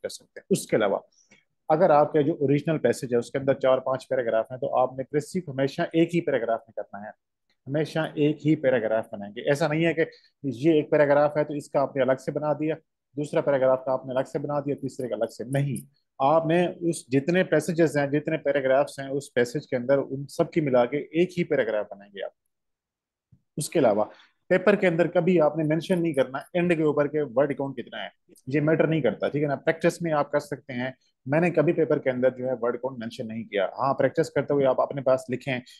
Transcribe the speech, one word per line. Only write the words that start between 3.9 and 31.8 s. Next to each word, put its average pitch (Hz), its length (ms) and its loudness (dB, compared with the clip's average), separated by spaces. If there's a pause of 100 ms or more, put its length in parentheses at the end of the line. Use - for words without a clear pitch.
paragraph 113 460 -2
हैं, 127 80 -10
तो 135 80 -4
आपने 127 360 -2
प्रेसी 147 380 -4
को 147 100 -12
हमेशा 135 440 -2
एक 165 180 4
ही 170 80 0
paragraph 113 480 -2
में - 80 -20
करना 104 280 -12
है, 107 80 -14 (540)
हमेशा 151 500 -4
एक 147 240 2
ही 156 140 2
पैराग्राफ 113 560 0
बनाएंगे। 104 300 -12
ऐसा 147 260 0
नहीं 156 180 0
है 165 80 2
कि 160 120 0 (400)
ये 139 340 2
एक 147 120 -2
पैराग्राफ 147 460 4
है 151 60 2
तो 143 120 -6
इसका 143 260 -2
आपने 135 220 0
अलग 131 140 2
से 156 140 -8
बना 147 220 -2
दिया, 151 220 -2 (400)
दूसरा 147 260 -2
पैराग्राफ 131 440 2
का 131 80 0
आपने 131 200 -6
अलग 135 120 0
से 151 140 -6
बना 143 200 -4
दिया, 139 160 -4
तीसरे 127 340 -8
का 110 60 -4
अलग 110 120 -2
से, - 180 -12
नहीं। 139 340 -2 (420)
आपने 160 460 2
उस 165 420 -4
जितने 156 340 2
passages 156 540 2
हैं, 143 140 0
जितने 151 260 -2
पैराग्राफ्स 143 600 0
हैं 135 100 -10
उस 139 260 -6
passage 123 300 -2
के - 100 -4
अंदर, 127 220 2
उन 135 280 -6
सब 160 240 -2
की 170 120 -2
मिला 127 240 4
के 147 360 -2
एक 180 160 0
ही 175 60 0
पैराग्राफ 113 420 -2
बनाएंगे 101 360 -16
आप। - 100 -10 (1300)
उसके 156 220 -2
अलावा 107 300 2 (400)
paper 185 260 4
के 196 120 0
अंदर 170 200 2
कभी 175 300 2
आपने 151 260 2
mention 156 360 0
नहीं 165 140 -2
करना 131 320 -2 (100)
end 175 220 2
के 160 60 0
ऊपर 147 240 2
के 151 140 -2
वर्ड 139 320 0
count 135 220 -6
कितना 113 260 -12
है, 92 100 -10 (380)
ये 147 120 0
matter 156 280 4
नहीं 160 120 0
करता, 127 280 0
ठीक 143 120 -2
है 151 60 0
ना। 139 80 -2
Practice 165 460 0
में 170 100 -4
आप 147 180 0
कर 147 100 0
सकते 139 340 -8
हैं, 127 220 -6 (320)
मैंने 160 240 2
कभी 165 220 2
पेपर 151 260 0